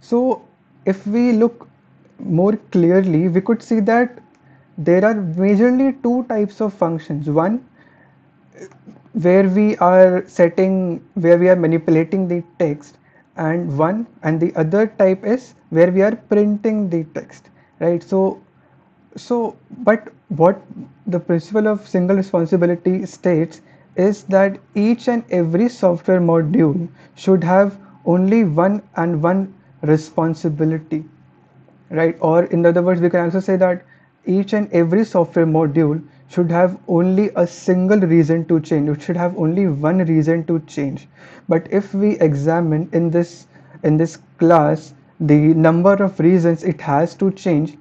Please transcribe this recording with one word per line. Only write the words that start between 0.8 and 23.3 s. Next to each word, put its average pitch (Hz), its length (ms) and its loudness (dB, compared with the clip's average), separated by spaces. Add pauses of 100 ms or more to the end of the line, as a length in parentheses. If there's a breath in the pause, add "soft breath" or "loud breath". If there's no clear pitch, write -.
if 190 180 -4
we 233 280 0
look 233 340 0 (520)
more 185 360 0 (160)
clearly, 180 580 2
we 180 120 0
could 226 220 -2
see 220 180 -2
that 233 380 0 (580 soft breath)
there 170 300 2
are 226 80 2
majorly 208 880 0
two 240 260 -2
types 208 320 -4
of 208 140 -4
functions. 156 560 -4
One 180 360 -2 (1500 soft breath)
where 190 340 2
we 208 300 0
are 185 480 4
setting, 185 760 0 (120)
where 170 240 4
we 180 100 4
are 185 80 6
manipulating 165 720 0
the 170 160 -4 (140)
text, 147 400 -6 (380 soft breath)
and 165 420 -4
one, 190 280 -2 (160)
and 160 160 -2
the 170 160 -2
other 175 320 0
type 190 380 -2
is 247 300 -6 (160)
where 165 200 4
we 190 120 0
are 214 120 0
printing 208 760 -2
the 165 140 -4 (100)
text, - 340 -16 (300 soft breath)
right? 170 240 -2
So, 190 400 -4 (760 soft breath)
so, 233 400 -6 (220)
but 226 340 -2 (160)
what 170 320 0 (460)
the 175 120 -4
principle 175 480 -4
of 208 220 -4
single 185 280 0
responsibility 180 880 -2
states 170 560 -4 (340 soft breath)